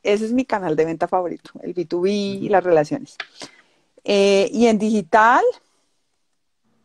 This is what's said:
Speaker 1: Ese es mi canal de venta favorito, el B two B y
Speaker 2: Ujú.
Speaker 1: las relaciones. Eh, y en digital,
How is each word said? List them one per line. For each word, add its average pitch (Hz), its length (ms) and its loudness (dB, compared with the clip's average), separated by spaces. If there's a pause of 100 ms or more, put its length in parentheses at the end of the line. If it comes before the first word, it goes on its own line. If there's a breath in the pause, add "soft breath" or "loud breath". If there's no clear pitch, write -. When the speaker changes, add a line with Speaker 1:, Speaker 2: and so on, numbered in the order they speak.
Speaker 1:
Ese 208 240 0
es 220 60 -6
mi 254 120 0
canal 185 320 -4
de 156 80 2
venta 165 240 -4
favorito, 175 420 -6 (120)
el 180 120 -10
B 175 120 -6
two 175 160 -6
B 190 100 0
y 202 260 -4
Speaker 2:
Ujú. - 100 -8
Speaker 1:
las 185 160 2
relaciones. 160 520 -2 (880 loud breath)
Eh, 196 480 2
y 240 140 2
en 220 120 2
digital, 220 680 2 (1400)